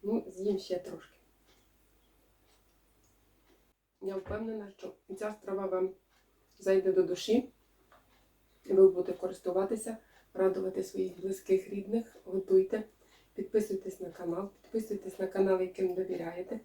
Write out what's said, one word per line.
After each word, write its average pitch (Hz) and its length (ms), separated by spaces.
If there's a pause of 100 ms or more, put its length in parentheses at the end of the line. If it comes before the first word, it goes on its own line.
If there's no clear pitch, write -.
Ну, 214 260
з'їм 190 320
ще 180 200
трошки. - 380 (2750)
Я 190 140
впевнена, 208 600
що 190 160 (240)
ця 214 160
страва 196 320
вам 185 240 (720)
зайде 190 340
до 185 100
душі, 220 460 (1160)
і 185 80
ви 190 140
будете 180 300
користуватися, 190 800 (360)
радувати 190 500
своїх 185 380
близьких, 190 480
рідних. 202 460 (100)
Готуйте, 190 580 (500)
підписуйтесь 202 680
на 175 100
канал, 175 400 (120)
підписуйтесь 202 580
на 190 80
канал, 190 340
яким 185 320
довіряєте. 180 720